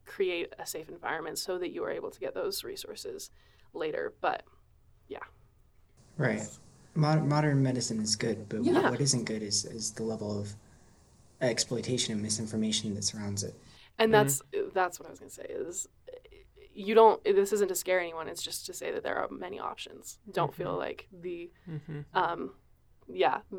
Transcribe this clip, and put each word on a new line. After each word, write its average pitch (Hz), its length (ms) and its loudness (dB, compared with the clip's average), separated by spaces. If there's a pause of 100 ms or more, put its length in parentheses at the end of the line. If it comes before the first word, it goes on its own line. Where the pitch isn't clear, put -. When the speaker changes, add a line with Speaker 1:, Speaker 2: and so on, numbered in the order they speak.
Speaker 1:
create 180 540 -2
a 165 60 -10
safe 160 240 -8
environment 160 500 -4
so 180 200 -2
that 175 120 -4
you - 140 -4
are - 60 -2
able - 200 -4
to - 80 -18
get - 160 -4
those - 300 -4
resources - 680 -10 (440)
later. 156 480 -4
But, - 200 0 (640)
yeah. - 120 -10 (1000)
Speaker 2:
Right. 110 240 2 (540)
Mod-, 151 320 4
modern 147 360 6
medicine 120 380 2
is 107 160 0
good, 113 320 -2
but 110 160 -2
Speaker 1:
Yeah. - 240 4
Speaker 2:
what 123 140 2
isn't 127 240 2
good 110 160 -4
is, 101 240 -2
is 110 260 -8
the 110 120 -6
level 107 360 -2
of 101 140 -6 (880)
exploitation 117 720 0
and 104 80 0
misinformation 110 720 0
that 101 100 -4
surrounds 101 400 -4
it. 101 100 -8 (440)
Speaker 1:
And 226 120 4
Speaker 3:
Mm-hmm. - 20 8
Speaker 1:
that's, 208 300 6 (300)
that's 180 260 0
what - 100 -14
I - 20 -14
was - 80 -16
gonna - 120 -18
say - 140 -14
is, - 420 -6 (880)
you 208 200 -2
don't, 226 280 10
this 196 300 4
isn't 202 160 4
to 185 60 -2
scare 185 260 2
anyone. 165 280 -6
It's - 140 -8
just - 240 -8
to 185 60 -10
say - 200 -6
that - 100 -4
there - 160 -2
are - 100 -2
many - 320 -8
options. - 600 -10 (120)
Don't - 220 -2
feel 180 160 -6
Speaker 3:
Mm-hmm. - 80 -2
Speaker 1:
like - 300 -6 (120)
the, 175 300 -10 (200)
Speaker 3:
Mm-hmm. 151 300 -8 (140)
Speaker 1:
um, 170 400 -2 (540)
yeah. 180 320 2 (180)